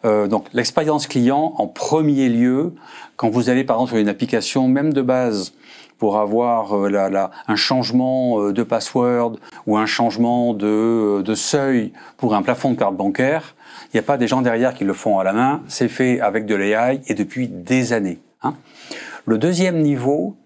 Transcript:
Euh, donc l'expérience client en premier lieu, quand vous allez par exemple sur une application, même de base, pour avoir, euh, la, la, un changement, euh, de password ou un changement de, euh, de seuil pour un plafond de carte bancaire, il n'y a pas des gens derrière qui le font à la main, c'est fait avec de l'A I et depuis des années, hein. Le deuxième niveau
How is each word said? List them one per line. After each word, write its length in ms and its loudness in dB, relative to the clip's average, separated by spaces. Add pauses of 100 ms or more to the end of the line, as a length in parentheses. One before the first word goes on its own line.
Euh, 220 2
donc 260 -2
l'expérience 540 0
client 500 2
en 100 -2
premier 640 2
lieu, 440 2 (440)
quand 120 0
vous 200 0
allez 140 2
par 140 0
exemple 140 0
sur 80 2
une 100 2
application, 580 0
même 260 2
de 80 2
base, 520 0 (460)
pour 180 2
avoir, 580 0
euh, 140 0
la, 200 0
la, 200 0 (180)
un 80 0
changement, 840 0
euh, 140 0
de 100 0
password 760 0 (300)
ou 100 2
un 80 4
changement 720 0
de, 100 -4
euh, 560 2
de 140 -2
seuil 580 0 (240)
pour 160 0
un 80 2
plafond 300 0
de 60 2
carte 180 0
bancaire, 600 -2 (380)
il 40 0
n'y 20 2
a 40 -4
pas 140 0
des 100 0
gens 140 0
derrière 320 2
qui 120 -4
le 80 0
font 260 0
à 40 0
la 100 0
main, 340 0
c'est 200 -2
fait 320 0
avec 280 0
de 80 0
l'A 380 2
I 120 -4
et 80 -4
depuis 340 -4
des 460 -2
années, 260 -2 (220)
hein. 140 -4 (720)
Le 100 2
deuxième 440 2
niveau 540 0 (100)